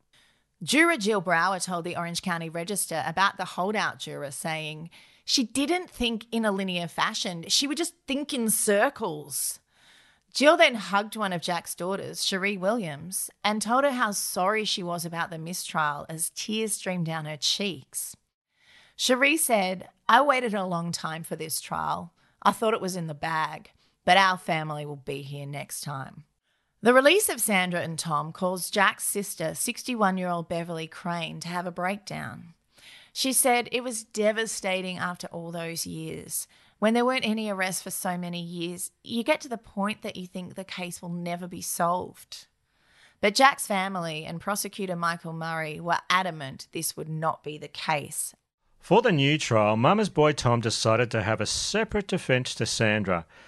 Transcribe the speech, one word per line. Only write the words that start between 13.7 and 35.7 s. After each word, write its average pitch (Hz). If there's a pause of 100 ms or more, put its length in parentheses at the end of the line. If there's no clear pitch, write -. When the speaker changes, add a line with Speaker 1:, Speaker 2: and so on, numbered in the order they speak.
Speaker 1:
her 285
how 247
sorry 202
she 196
was 170
about 165
the 165
mistrial 156
as 160
tears 220
streamed 180
down 160
her 156
cheeks. - (800)
Cherie 269
said, 190 (200)
"I 226
waited 247
a 196
long 170
time 160
for 165
this 160
trial. 165 (280)
I 202
thought 220
it -
was 185
in 170
the 156
bag, 156 (340)
but 180
our 190
family 156
will 147
be 139
here 143
next 139
time." 143 (580)
The 226
release 294
of 285
Sandra 180
and 160
Tom 151
caused 185
Jack's 208
sister, 175
sixty-one-year-old 185
Beverly 165
Crane, 165
to 160
have 175
a 180
breakdown. 170 (580)
She 262
said, 240
"It 247
was 233
devastating 202
after 180
all 170
those 165